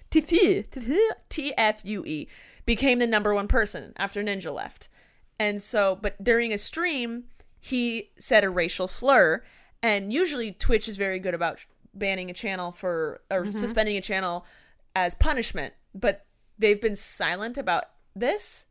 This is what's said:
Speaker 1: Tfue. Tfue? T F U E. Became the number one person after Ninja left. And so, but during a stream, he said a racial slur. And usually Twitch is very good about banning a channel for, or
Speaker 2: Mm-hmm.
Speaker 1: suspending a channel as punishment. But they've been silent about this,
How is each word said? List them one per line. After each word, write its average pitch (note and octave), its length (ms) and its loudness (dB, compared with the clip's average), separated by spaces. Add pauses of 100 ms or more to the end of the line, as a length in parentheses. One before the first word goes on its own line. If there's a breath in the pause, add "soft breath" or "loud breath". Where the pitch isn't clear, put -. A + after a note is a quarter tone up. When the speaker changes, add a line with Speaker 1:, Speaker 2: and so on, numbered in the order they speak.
(120)
Speaker 1:
Tfue. D#4 560 4
Tfue? D4 400 0 (200)
T C#4+ 280 -6
F G#3+ 280 0
U G3+ 220 -6
E. D3+ 220 -8 (380 loud breath)
Became B3 340 2
the A#3+ 60 4
number G#3 280 2
one G3+ 140 -2
person G3+ 480 0
after G3 260 -4
Ninja F#3+ 320 -4
left. - 340 -12 (520 soft breath)
And G#3 200 0
so, G3 400 2
but G#3 220 -4
during A#3 300 2
a G#3 60 -2
stream, A#3+ 680 -4 (340 soft breath)
he A#3+ 600 -4
said G#3+ 260 4
a F#3+ 60 -2
racial F3 360 -2
slur. A3 560 4 (400 soft breath)
And G#3 300 0
usually C#4 400 -2
Twitch A3 360 2
is G3+ 80 -8
very F#3+ 220 -2
good F#3 160 -4
about E3 320 -4 (260)
banning F#3+ 380 -4
a F3+ 40 -12
channel F3+ 380 -6
for, E3 480 -4 (100)
or F#3 120 0
Speaker 2:
Mm-hmm. G#3 100 -4
Speaker 1:
suspending G#3+ 440 0
a F#3+ 40 -2
channel F3+ 460 -4 (500 soft breath)
as F3+ 180 0
punishment. A#3 600 2 (200)
But G#3+ 300 0 (340)
they've G#3 220 4
been G#3+ 160 -2
silent G3 640 -4
about F3+ 260 0 (320)
this, C#4+ 540 -4